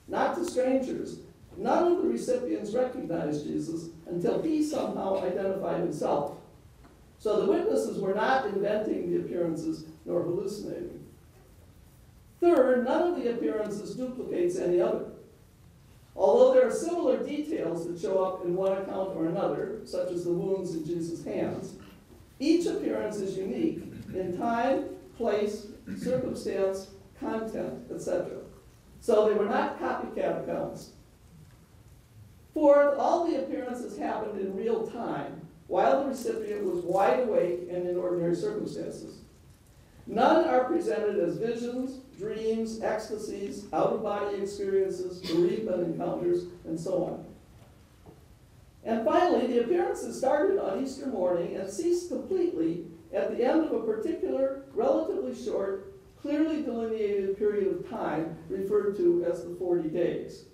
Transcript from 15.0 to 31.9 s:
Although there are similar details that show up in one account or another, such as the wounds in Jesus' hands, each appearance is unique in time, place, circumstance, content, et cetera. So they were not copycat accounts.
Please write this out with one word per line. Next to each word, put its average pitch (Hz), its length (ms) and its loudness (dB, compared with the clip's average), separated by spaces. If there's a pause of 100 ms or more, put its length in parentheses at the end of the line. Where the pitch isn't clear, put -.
Although 247 360 8
there 254 120 8
are 214 60 0
similar 320 500 0
details 175 640 -4
that 175 140 -8
show 190 240 0
up 185 200 -4
in 175 120 -2
one 190 160 2
account 190 440 -4
or 160 100 0
another, 170 580 -2
such - 260 -4
as 175 140 -4
the 170 80 0
wounds 190 420 -2
in 151 100 -4
Jesus' 170 400 -4
hands, - 500 -4 (680)
each 330 260 4
appearance 214 520 -2
is 190 200 -4
unique 233 460 -2 (280)
in 180 240 -4
time, 233 500 0 (300)
place, - 520 -2 (280)
circumstance, 196 920 -2 (320)
content, - 640 -6 (100)
et 165 60 -8
cetera. - 400 -4 (600)
So 214 280 6
they 208 60 4
were 202 100 2
not 254 360 0
copycat - 600 -4
accounts. - 480 -6 (1600)